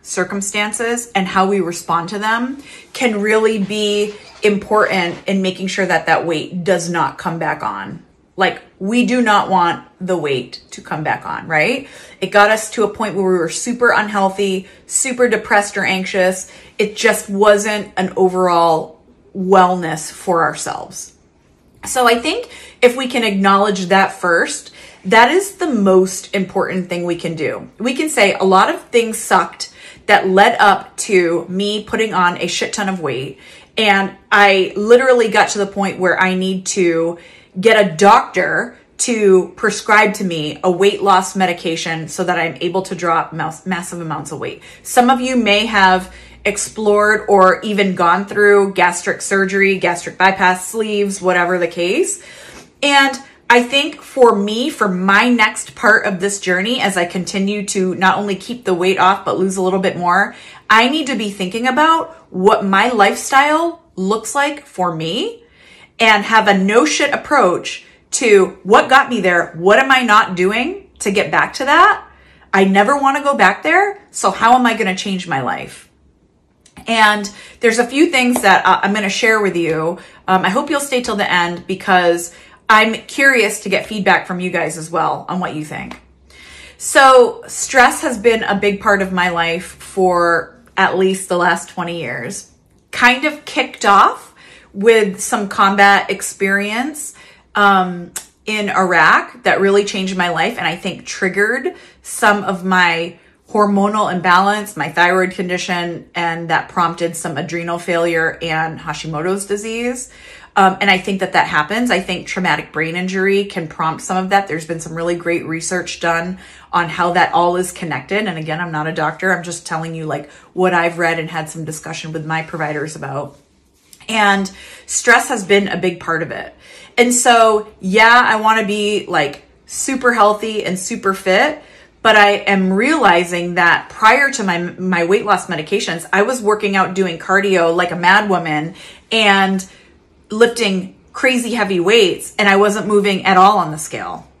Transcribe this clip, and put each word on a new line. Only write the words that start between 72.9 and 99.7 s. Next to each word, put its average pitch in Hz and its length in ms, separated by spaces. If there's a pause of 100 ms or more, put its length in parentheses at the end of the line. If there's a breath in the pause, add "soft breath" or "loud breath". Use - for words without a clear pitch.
want 277 200
to 277 60
go 277 120
back 196 280
there. 392 360 (120)
So 196 200
how 226 220
am 254 120
I 226 100
gonna 196 200
change 185 320
my 135 140
life? 90 420 (1040)
And 214 420 (300 loud breath)
there's 226 200
a 240 60
few 277 220
things 247 360
that, 190 220
uh, 185 160
I'm 196 120
gonna 202 160
share 214 320
with 180 160
you. 160 420 (280 loud breath)
Um, 185 180
I 185 40
hope 285 200
you'll 285 100
stay 254 220
till 226 160
the - 120
end 175 380
because 180 640 (360 loud breath)
I'm 220 240
curious 254 680
to 196 80
get 185 180
feedback 190 380
from 180 140
you 180 100
guys 165 280
as 160 120
well 151 400
on 185 100
what 165 160
you 156 100
think. - 360 (760 loud breath)
So 262 680
stress - 540
has 254 160
been 220 260
a 202 120
big 202 260
part 202 200
of 190 100
my 180 180
life 170 360
for 175 920 (220)
at 185 200
least 190 300
the 180 100
last 175 320
twenty 170 320
years. 131 500 (400)
Kind 254 340
of 294 200
kicked - 380
off 214 520 (380 loud breath)
with 208 460
some 208 300
combat 202 640
experience, 208 1040 (400 soft breath)
um, 185 560 (340)
in 214 240
Iraq 185 760
that - 160
really 196 240